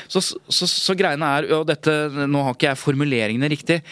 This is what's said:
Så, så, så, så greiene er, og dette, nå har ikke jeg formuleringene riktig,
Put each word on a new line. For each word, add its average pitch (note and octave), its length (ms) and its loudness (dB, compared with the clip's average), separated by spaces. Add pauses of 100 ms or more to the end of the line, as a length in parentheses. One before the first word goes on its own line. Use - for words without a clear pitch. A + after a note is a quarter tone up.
Så, F#3 120 -2
så, - 140 -4 (160)
så, - 160 0
så - 300 0
greiene E3 260 0
er, C#3+ 300 0
og D#3 160 2
dette, D3+ 420 0
nå C#3+ 320 0
har B2+ 120 0
ikke D3 200 0
jeg - 80 -8
formuleringene C3+ 640 0
riktig, D#3 440 0